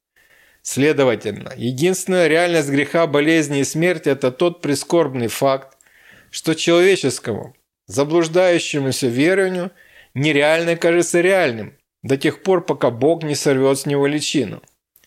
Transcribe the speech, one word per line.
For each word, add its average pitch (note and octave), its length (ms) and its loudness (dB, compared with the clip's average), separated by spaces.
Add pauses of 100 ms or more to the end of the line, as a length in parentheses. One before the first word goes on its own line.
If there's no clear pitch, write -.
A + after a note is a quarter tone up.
(600)
Следовательно, B2+ 920 -2
единственная E3 720 0
реальность E3 420 2
греха, D3 380 0
болезни D3 520 2
и C3+ 40 2
смерти — D#3+ 460 -2
это C3 220 0
тот F3 300 -2
прискорбный C#3 640 -2
факт, C3+ 500 -2 (540)
что - 240 -4
человеческому, E3+ 1000 0 (300)
заблуждающемуся D#3 1200 0
верованию F3+ 640 0 (420)
нереальное D#3 640 2
кажется E3+ 460 2
реальным D#3 560 0 (260)
до C3+ 140 0
тех C#3+ 240 -2
пор, F3+ 240 0
пока C#3+ 240 0
Бог D3+ 340 0
не D3 120 -4
сорвет C3+ 440 2
с - 60 -8
него C#3+ 220 0
личину. C#3+ 540 -4 (460)